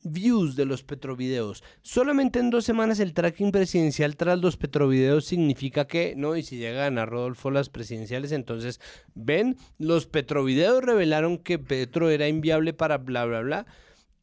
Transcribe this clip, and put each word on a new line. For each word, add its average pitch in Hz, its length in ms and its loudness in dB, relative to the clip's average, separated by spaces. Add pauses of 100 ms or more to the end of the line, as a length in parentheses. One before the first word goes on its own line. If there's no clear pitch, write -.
views 175 540 0
de 139 80 2
los 135 180 -4
Petrovideos. 127 800 -6 (180)
Solamente 269 580 2
en 247 100 2
dos 233 160 2
semanas 220 340 2
el 185 140 0
tracking 175 400 0
presidencial 160 640 2
tras 175 220 2
los 175 180 2
Petrovideos 139 680 2
significa 143 640 0
que, 170 280 -2
¿no? 147 200 -4
Y 160 80 -4
si 131 140 -12
llega 117 240 -4
a 143 80 0
ganar 117 200 -2
Rodolfo 123 420 -6
las 139 180 0
presidenciales, 120 640 -8
entonces, 117 460 -6 (360)
ven, 175 400 0 (240)
los 156 280 0
Petrovideos 151 760 2
revelaron 170 540 2
que 170 200 -2
Petro 143 520 0
era 147 180 2
inviable 160 460 0
para 156 240 0
bla, 127 280 -4
bla, 117 160 -2
bla. 147 240 -4 (580)